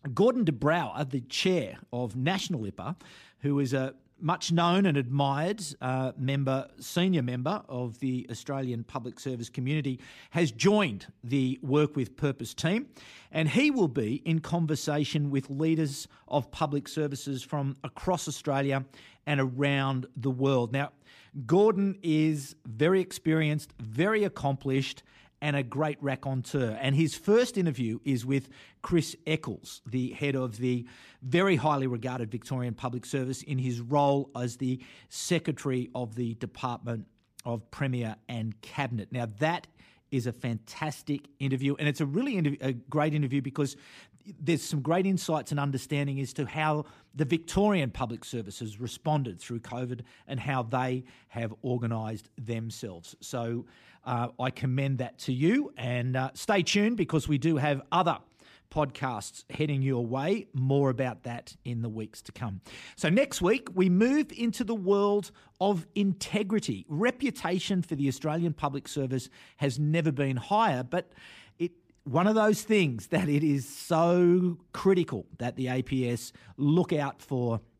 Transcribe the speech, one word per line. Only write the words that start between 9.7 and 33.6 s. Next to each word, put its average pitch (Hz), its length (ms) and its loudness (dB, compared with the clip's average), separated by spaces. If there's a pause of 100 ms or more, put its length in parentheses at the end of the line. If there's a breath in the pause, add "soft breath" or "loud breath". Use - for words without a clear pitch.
has 147 240 2
joined 156 540 4 (140)
the 131 400 0
Work 147 360 2
with 123 180 -4
Purpose 135 380 -4
team, 214 340 0 (420 loud breath)
and 156 200 0
he 277 200 4
will 226 200 2
be 117 340 -2
in 160 160 2
conversation 151 920 0
with 135 180 -2
leaders 156 580 0 (220 soft breath)
of 143 200 0
public 143 380 -2
services 139 560 -4
from 139 400 -4
across - 460 -2
Australia 135 560 0 (400 loud breath)
and 143 160 2
around 135 640 0 (100)
the 131 160 -2
world. 127 400 2
Now, 139 220 -2 (520 loud breath)
Gordon 196 560 4
is 156 540 2 (100)
very 151 360 4
experienced, 156 800 0
very 170 440 0
accomplished, 135 800 -2 (380 soft breath)
and 147 160 0
a 139 40 2
great 143 400 -2
raconteur. 131 800 -2
And 135 140 2
his 160 180 2
first 233 440 4
interview 123 480 0
is 127 200 0
with 135 240 0 (320 loud breath)
Chris - 360 0 (100)
Eccles, - 580 -6
the 127 260 -2
head 143 220 -2
of 123 240 -4
the 123 280 0 (360 loud breath)
very 170 360 4
highly 139 300 2
regarded 120 440 -4
Victorian 123 420 -6
Public 123 320 -6
Service, 131 380 -4
in 135 160 -4
his 123 220 -2